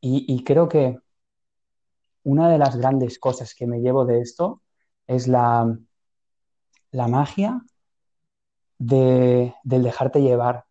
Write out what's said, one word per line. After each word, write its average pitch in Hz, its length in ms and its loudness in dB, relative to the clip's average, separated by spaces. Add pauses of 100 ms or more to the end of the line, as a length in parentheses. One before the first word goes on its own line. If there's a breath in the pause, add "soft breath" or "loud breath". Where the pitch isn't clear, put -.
Y, 131 320 -2
y 127 120 -4
creo 160 240 2
que 131 300 0 (1200)
una 151 260 2
de 165 100 4
las 135 180 0
grandes 127 420 -2
cosas 127 380 -6
que 123 100 -8
me 120 140 -6
llevo 127 240 0
de 120 160 0
esto 170 420 -8 (460)
es 127 180 -2
la, 117 500 2 (1160)
la 123 160 -4
magia 196 520 -2 (1160)
de, 127 760 2 (120)
del 127 180 0
dejarte 131 400 0
llevar 123 480 0